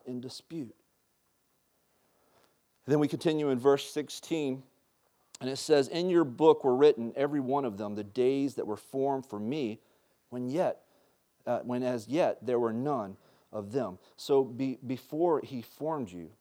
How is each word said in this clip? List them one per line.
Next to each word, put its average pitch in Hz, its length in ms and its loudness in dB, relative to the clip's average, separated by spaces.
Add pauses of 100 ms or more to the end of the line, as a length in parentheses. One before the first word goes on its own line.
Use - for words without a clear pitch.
in 123 160 -8
dispute. 131 520 -12 (2000)
Then 147 140 4
we 147 100 2
continue 156 400 0
in 127 100 0
verse 139 320 4
sixteen, 139 720 -4 (760)
and 127 80 -4
it 135 80 -6
says, 143 320 4
"In 170 200 -2
your 170 140 6
book 147 400 6
were 127 140 4
written, 117 400 6
every 143 240 0
one 135 240 0
of 104 120 -4
them, 104 180 -6
the 104 100 -6
days 131 500 0
that - 100 -4
were 104 120 -4
formed 135 480 -4
for 104 120 -10
me, 113 440 -4 (480)
when 123 180 -6
yet, 147 380 -2 (600)
uh, 120 140 -2
when 123 240 -4
as 123 240 -4
yet 127 380 0
there 123 120 2
were 117 140 2
none 117 460 -4 (340)
of 107 220 -8
them." 107 260 -4 (160)
So 139 300 2
be-, 123 420 -6
before 151 540 -2
he 127 200 -10
formed 143 480 -8
you 85 320 -14